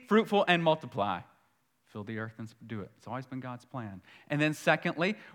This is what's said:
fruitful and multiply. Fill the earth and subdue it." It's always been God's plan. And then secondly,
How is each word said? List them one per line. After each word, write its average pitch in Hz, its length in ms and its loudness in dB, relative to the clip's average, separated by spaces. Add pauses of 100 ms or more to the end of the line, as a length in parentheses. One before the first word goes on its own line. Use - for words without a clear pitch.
fruitful 202 380 4
and 175 140 4
multiply. 123 600 0 (640)
Fill 107 180 -12
the 110 160 -8
earth 113 180 -10
and 113 120 -12
subdue 113 320 -12
it." - 160 -12
It's - 100 -20
always 127 180 -8
been 131 140 -12
God's 123 240 -12
plan. 101 380 -10 (280)
And 147 120 2
then 156 120 2
secondly, 170 640 2 (200)